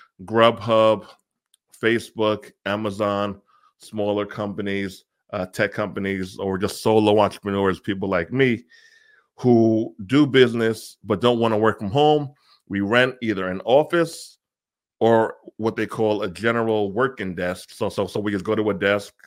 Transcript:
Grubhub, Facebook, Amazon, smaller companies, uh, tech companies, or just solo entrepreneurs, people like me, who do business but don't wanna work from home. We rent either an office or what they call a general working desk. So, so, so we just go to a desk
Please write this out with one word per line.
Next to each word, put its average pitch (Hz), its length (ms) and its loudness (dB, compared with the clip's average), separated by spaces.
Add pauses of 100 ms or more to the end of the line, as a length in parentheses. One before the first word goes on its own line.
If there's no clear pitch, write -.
(240)
Grubhub, 110 840 2 (720)
Facebook, 110 720 -2 (120)
Amazon, 101 760 -4 (380)
smaller 104 460 -4
companies, 98 800 -8 (280)
uh, 92 140 -6
tech 104 260 -4
companies, 98 680 -6
or 98 180 -4
just 95 240 -6
solo 107 380 4
entrepreneurs, 98 600 0
people 98 280 -6
like 90 240 -2
me, 127 300 0 (720)
who 113 580 4 (140)
do 139 180 4
business 117 800 2
but 98 180 -2
don't 120 200 4
wanna 113 180 2
work 107 220 2
from 104 100 -6
home. 147 420 2 (360)
We 98 140 -2
rent 123 380 2
either 95 280 -2
an 95 160 -6
office 156 760 0 (600)
or 113 380 2 (180)
what 107 180 -4
they 110 140 -2
call 107 340 -2
a 101 80 -6
general 110 600 -2
working 95 420 -4
desk. 90 380 -6
So, 107 160 -6
so, 98 180 -4
so 107 140 -6
we 104 100 -2
just 98 140 -4
go 110 100 -2
to 107 160 -2
a 98 40 -2
desk 101 380 -2 (140)